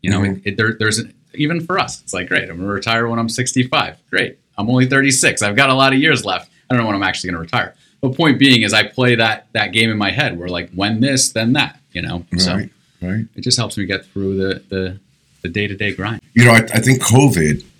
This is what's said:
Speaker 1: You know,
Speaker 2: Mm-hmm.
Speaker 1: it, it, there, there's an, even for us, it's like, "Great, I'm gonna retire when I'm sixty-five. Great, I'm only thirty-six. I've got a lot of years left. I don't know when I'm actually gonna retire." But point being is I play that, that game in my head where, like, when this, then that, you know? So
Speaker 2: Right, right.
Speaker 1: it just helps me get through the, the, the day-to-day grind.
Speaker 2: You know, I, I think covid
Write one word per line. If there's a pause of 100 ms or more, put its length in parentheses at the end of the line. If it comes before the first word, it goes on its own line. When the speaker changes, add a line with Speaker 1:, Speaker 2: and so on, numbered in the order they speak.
Speaker 1:
You
know,
Speaker 2:
Mm-hmm.
Speaker 1:
it,
it,
there,
there's
an, (220)
even
for
us,
it's
like,
"Great,
I'm
gonna
retire
when
I'm
sixty-five. (120)
Great, (180)
I'm
only
thirty-six.
I've
got
a
lot
of
years
left. (180)
I
don't
know
when
I'm
actually
gonna
retire." (260)
But
point
being
is
I
play
that,
that
game
in
my
head
where,
like,
when
this,
then
that, (120)
you
know? (140)
So
Speaker 2:
Right, (300)
right. (100)
Speaker 1:
it
just
helps
me
get
through
the,
the, (440)
the
day-to-day
grind. (120)
Speaker 2:
You
know,
I, (100)
I
think
covid (160)